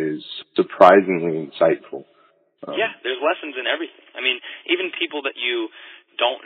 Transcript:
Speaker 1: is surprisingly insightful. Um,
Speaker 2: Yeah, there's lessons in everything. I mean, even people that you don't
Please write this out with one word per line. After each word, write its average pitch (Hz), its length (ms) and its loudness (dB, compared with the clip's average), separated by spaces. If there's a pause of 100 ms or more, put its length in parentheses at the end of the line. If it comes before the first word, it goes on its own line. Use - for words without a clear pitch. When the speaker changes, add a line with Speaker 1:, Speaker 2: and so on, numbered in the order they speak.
Speaker 1:
is 78 240 -6 (320)
surprisingly 90 880 6
insightful. - 640 -2 (560)
Um, - 160 -12
Speaker 2:
Yeah, 220 80 -2 (160)
there's 127 160 -6
lessons 156 400 -4
in 120 80 -6
everything. 151 320 -6 (160)
I 123 80 -8
mean, 123 160 -2 (320)
even 180 240 -2
people 147 320 -6
that - 80 -8
you 120 320 -4 (480)
don't 120 300 -2